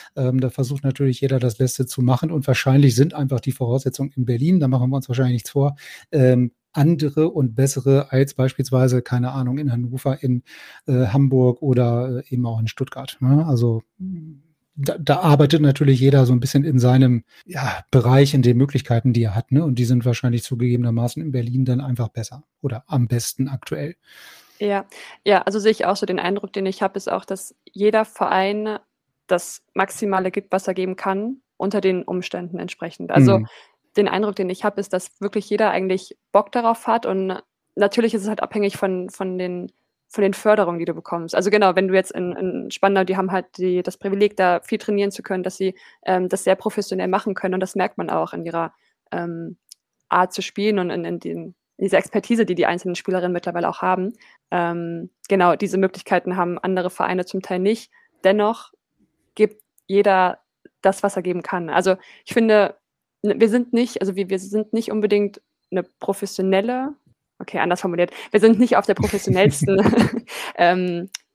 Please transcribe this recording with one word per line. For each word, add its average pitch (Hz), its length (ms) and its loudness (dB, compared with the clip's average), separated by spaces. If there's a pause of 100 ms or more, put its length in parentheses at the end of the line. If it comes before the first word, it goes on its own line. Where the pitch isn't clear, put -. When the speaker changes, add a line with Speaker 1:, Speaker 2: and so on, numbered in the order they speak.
(160)
Speaker 1:
Ähm, 131 240 0
da 127 100 0
versucht 139 360 -4
natürlich 131 360 0
jeder 135 180 2
das 120 180 0
Beste 127 280 0
zu - 160 -6
machen 127 300 2
und 151 160 -2
wahrscheinlich 135 480 4
sind 143 180 2
einfach 135 280 -2
die 131 100 -4
Voraussetzungen 131 640 -4
in 127 100 -2
Berlin, 139 360 2
da 139 80 2
machen 127 200 2
wir 135 60 0
uns 131 140 -6
wahrscheinlich 123 260 0
nichts - 140 -6
vor, 139 260 0 (360)
ähm, 127 400 4 (200)
andere 151 580 2
und 127 260 -2
bessere 135 560 2
als 135 220 2
beispielsweise, 131 680 0
keine 123 300 -2
Ahnung, 131 260 -2
in 147 140 -2
Hannover, 123 520 -4
in, 127 200 0 (440)
äh, 127 200 2
Hamburg 127 540 4
oder, 123 580 0
äh, - 140 -10
eben 123 120 -2
auch 113 140 -4
in 110 80 -2
Stuttgart, - 520 -10
ne? 139 260 4
Also, 117 380 0 (960)
da, 147 160 -2
da 147 220 0
arbeitet 147 420 4
natürlich 139 380 4
jeder 135 260 6
so 120 80 4
ein 123 60 4
bisschen 135 240 0
in 143 160 2
seinem, 123 440 4 (220)
ja, 135 460 -8
Bereich, 135 420 6
in 135 80 4
den 120 160 4
Möglichkeiten, 123 540 0
die 117 120 2
er 101 120 -2
hat, - 160 -4
ne? 143 120 4
Und 139 120 -2
die 123 100 0
sind 120 200 2
wahrscheinlich 120 380 0
zugegebenermaßen 120 800 -2
in 156 100 -6
Berlin 123 340 -2
dann 127 160 0
einfach 123 260 -4
besser 123 360 -12 (180)
oder 131 260 -8
am 123 200 0
besten 123 420 -4
aktuell. 147 460 -8 (640)
Speaker 2:
Ja, 196 260 -2 (400)
ja, 202 160 6
also 208 180 -2
sehe 208 120 2
ich - 140 -4
auch 196 100 0
so. 196 100 -6
Den 185 140 -2
Eindruck, 196 340 -4
den 190 120 -4
ich 190 160 -6
habe, 196 160 -2
ist 190 140 -8
auch, 190 140 -4
dass - 300 -12 (140)
jeder 214 360 2
Verein 208 720 -2 (480)
das - 360 -4 (100)
Maximale 190 580 -2
gibt, - 200 -8
was 190 160 -2
er 190 60 -2
geben 185 220 -4
kann, 202 460 -6 (160)
unter 196 240 -2
den 185 220 0
Umständen 180 540 -8
entsprechend. - 540 -12
Also 123 280 6
Speaker 1:
Mhm. 113 80 -4 (500)
Speaker 2:
den 202 100 4
Eindruck, 202 280 -2
den 185 140 -4
ich 190 140 -8
habe, 202 160 -2
ist, 190 140 -8
dass - 260 -8
wirklich 202 300 -6
jeder 208 220 0
eigentlich 185 460 -4 (140)
Bock 202 220 2
darauf 233 340 0
hat 233 180 0
und 190 280 -2 (420)
natürlich 208 380 2
ist 202 100 -4
es 208 60 -4
halt 214 120 -6
abhängig 202 360 -2
von, 185 320 -4
von 185 280 -8
den, 180 340 -8 (380)
von 208 140 -2
den 196 100 2
Förderungen, 190 460 2
die 170 60 -6
du 165 100 -4
bekommst. 165 400 -8
Also 190 160 0
genau, 196 240 4
wenn 190 120 2
du 185 60 -2
jetzt 190 180 0
in, 180 220 -6
in - 380 -6
Spandau, 196 320 2
die 185 120 -2
haben 190 160 -2
halt 185 140 -4 (120)
die, 180 260 -2
das 185 140 -10
Privileg, 202 380 -2
da 180 260 2
viel 220 180 -4
trainieren 202 320 -2
zu 196 100 -12
können, 185 220 -6
dass 185 140 -8
sie, 185 180 -4 (280)
ähm, 185 260 0
das 196 140 -4
sehr 190 120 2
professionell 190 520 -4
machen 190 280 -2
können 185 180 -4
und 185 60 -2
das 185 160 -6
merkt 185 240 -2
man 170 100 -6
auch 165 240 -4
in 170 120 -10
ihrer, 165 280 -6 (380)
ähm, 170 460 -8 (520)
Art 180 240 2
zu 196 80 -6
spielen 202 380 -2
und 180 100 -4
in, 170 160 -6
in 170 140 -6
den, 170 360 -12 (220)
in - 80 -4
dieser 185 140 2
Expertise, 220 480 -2
die 180 80 -4
die 170 100 0
einzelnen 175 300 -2
Spielerinnen 180 360 -4
mittlerweile 175 380 -4
auch - 140 -8
haben. 185 300 -2 (360)
Ähm, 170 640 -6 (160)
genau, 180 280 2
diese 185 220 -4
Möglichkeiten 185 580 -2
haben 175 220 -4
andere 185 320 -4
Vereine 185 360 -4
zum 190 180 -8
Teil 180 160 -6
nicht. 208 320 -2 (320)
Dennoch 208 480 0 (640)
gibt 208 260 0 (240)
jeder 190 540 2 (420)
das, - 220 0
was 202 120 -2
er 190 60 -4
geben 175 220 -4
kann. 175 260 -6
Also 185 280 2 (280)
ich - 80 -14
finde, 214 420 4 (460)
n-, 208 180 0
wir 220 100 6
sind 240 240 -2
nicht, 233 280 -2
also 190 140 -4
wir, 190 140 -4
wir 190 100 -4
sind 208 340 -6
nicht 226 180 -4
unbedingt 208 500 0 (280)
eine 185 140 -4
professionelle, 202 1120 -4 (440)
okay, - 200 -8
anders 175 220 0
formuliert, 175 300 -2 (200)
wir 214 80 4
sind 220 200 6
nicht 240 180 4
auf 202 80 2
der 202 100 2
professionellsten 196 840 2
Speaker 1:
<laughs> 220 440 2 (100)
Speaker 2:
<laughs> - 220 -12
ähm, 180 520 2 (260)